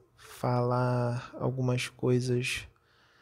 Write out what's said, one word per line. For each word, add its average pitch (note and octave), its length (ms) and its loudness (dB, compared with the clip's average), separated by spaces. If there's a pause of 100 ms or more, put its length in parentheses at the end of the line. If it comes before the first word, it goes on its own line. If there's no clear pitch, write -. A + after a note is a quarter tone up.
(160)
falar B2 1200 0
algumas B2+ 500 0
coisas, B2 760 0 (560)